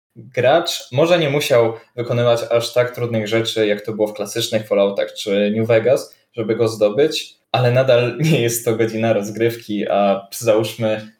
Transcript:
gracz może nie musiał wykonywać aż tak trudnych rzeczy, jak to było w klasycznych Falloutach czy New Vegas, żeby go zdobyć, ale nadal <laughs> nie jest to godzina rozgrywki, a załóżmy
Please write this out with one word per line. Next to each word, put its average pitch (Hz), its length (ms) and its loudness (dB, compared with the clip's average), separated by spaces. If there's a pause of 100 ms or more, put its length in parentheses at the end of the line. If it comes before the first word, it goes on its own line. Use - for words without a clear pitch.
(160)
gracz 127 760 0
może 170 260 2
nie 151 120 0
musiał 123 420 2 (240)
wykonywać 120 440 0 (100)
aż 117 220 0
tak 123 220 0
trudnych 113 340 -4
rzeczy, 110 380 0
jak 104 140 0
to 110 120 -8
było 104 160 0
w 104 60 -12
klasycznych 110 540 -4
Falloutach 98 460 0
czy 104 420 0
New 113 120 0
Vegas, 120 460 2 (180)
żeby 107 240 -4
go 113 120 0
zdobyć, 107 640 0 (180)
ale 123 200 2
nadal 123 460 2
<laughs> 156 120 2
nie 135 100 2
jest 117 240 -2
to 110 120 0
godzina 110 360 0
rozgrywki, 104 760 -2
a 98 440 0
załóżmy 110 880 -2